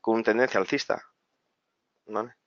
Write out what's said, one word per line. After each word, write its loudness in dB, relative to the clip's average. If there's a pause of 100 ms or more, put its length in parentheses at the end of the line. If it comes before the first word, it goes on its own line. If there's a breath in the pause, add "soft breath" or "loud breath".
con 0
tendencia 2
alcista, -2 (1040)
¿vale? -6 (120)